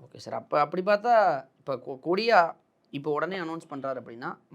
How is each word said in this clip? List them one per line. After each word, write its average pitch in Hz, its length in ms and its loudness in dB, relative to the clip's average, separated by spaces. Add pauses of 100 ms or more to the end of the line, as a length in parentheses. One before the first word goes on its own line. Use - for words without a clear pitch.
ஓகே - 140 -20
சார். 117 180 -12
அப்ப 123 260 0
அப்படி 175 220 0
பார்த்தா 208 640 4 (140)
இப்ப - 160 -6
கொ-, 131 260 -10
கொடியா 185 560 4 (340)
இப்ப 143 200 -6
உடனே 160 280 -2
அனௌன்ஸ் 165 320 -8
பண்றாரு 135 260 -8
அப்படின்னா, 123 420 -12 (160)